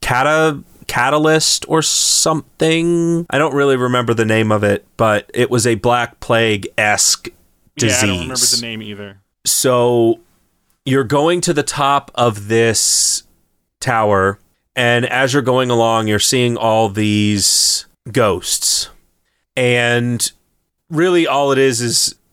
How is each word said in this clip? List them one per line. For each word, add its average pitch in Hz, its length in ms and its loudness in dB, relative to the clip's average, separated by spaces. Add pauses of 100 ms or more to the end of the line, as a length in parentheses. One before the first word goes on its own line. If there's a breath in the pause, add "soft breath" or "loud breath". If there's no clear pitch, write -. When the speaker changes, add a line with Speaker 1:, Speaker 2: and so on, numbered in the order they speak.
Speaker 1:
cata-, 147 640 0 (240)
catalyst 151 840 0
or 156 140 0
something. 165 1500 0
I 135 80 0
don't 147 160 0
really 139 220 2
remember 123 380 0
the 110 100 0
name 110 280 2
of 104 100 0
it, 101 240 0 (100)
but 107 380 0
it 120 160 0
was 120 160 0
a 117 80 2
Black 120 460 -2
Plague-esque 107 1120 0 (460)
disease. 123 260 0
Speaker 2:
Yeah, - 20 0
I - 20 0
don't 95 140 -2
remember 82 260 -4
the - 160 -2
name 110 200 -10
either. 101 380 -14 (240)
Speaker 1:
So 120 760 2 (680)
you're 135 180 0
going 156 380 0
to 175 100 -2
the 147 100 0
top 139 520 -2
of 104 340 -2
this - 760 0 (560)
tower, 104 580 0 (360)
and 120 320 2
as 127 260 0
you're 139 100 2
going 127 280 0
along, 113 360 2
you're 107 120 0
seeing 120 380 0
all 110 320 0
these 104 1000 0 (260)
ghosts. - 760 -2 (680)
And 120 760 0 (600)
really 170 360 2
all 139 240 0
it 135 80 2
is 131 220 2
is, 117 340 -2 (180)